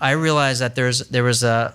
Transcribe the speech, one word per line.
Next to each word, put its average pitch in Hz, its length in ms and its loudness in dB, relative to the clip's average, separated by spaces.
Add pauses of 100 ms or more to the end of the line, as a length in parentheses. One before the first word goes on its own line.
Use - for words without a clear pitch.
I 135 120 2
realized 147 480 0
that 120 160 -4
there's, 127 320 0
there 123 160 0
was 120 180 0
a, 117 320 0